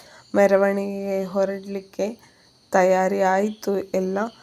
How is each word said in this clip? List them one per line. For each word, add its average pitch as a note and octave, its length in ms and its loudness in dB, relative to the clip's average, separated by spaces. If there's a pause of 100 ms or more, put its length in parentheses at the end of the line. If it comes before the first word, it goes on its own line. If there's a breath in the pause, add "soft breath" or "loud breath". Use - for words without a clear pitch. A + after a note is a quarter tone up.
(360 loud breath)
ಮೆರವಣಿಗೆ G3 880 2
ಹೊರಡ್ಲಿಕ್ಕೆ G3 960 -6 (520 soft breath)
ತಯಾರಿ F#3 500 2
ಆಯ್ತು G3 580 0
ಎಲ್ಲ. F#3+ 380 -4 (260 loud breath)